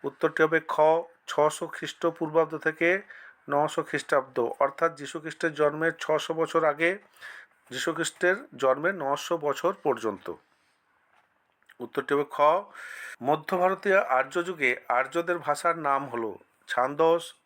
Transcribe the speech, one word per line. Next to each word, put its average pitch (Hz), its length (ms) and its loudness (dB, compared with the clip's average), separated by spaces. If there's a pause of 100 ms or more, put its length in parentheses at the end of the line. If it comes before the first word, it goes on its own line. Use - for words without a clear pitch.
উত্তরটি - 380 -2
হবে 160 160 2 (140)
খ, - 20 -2 (520)
ছশো 151 480 0
খ্রিস্টপূর্বাব্দ 160 840 -2
থেকে 160 300 -2 (640)
নশো 147 380 0
খ্রিস্টাব্দ, - 480 -2 (280)
অর্থাৎ 160 260 0 (100)
যীশুখ্রিস্টের 156 540 -6
জন্মের 151 380 0 (100)
ছশো 156 320 -2
বছর 160 300 0
আগে, 156 260 2 (800)
যীশুখ্রিস্টের 165 640 0 (260)
জন্মের 139 320 2
নশো 147 400 -2 (120)
বছর 156 260 0 (100)
পর্যন্ত। 110 440 -2 (1500)
উত্তরটি 127 320 -6
হবে 143 200 2
খ। - 60 -6 (840)
মধ্য 151 340 0
ভারতীয় 185 420 2 (120)
আর্য 131 320 2
যুগে 160 280 0 (180)
আর্যদের 165 500 0
ভাষার 160 400 0
নাম 139 300 0
হলো 117 220 -6 (380)
ছান্দস 160 540 2 (240)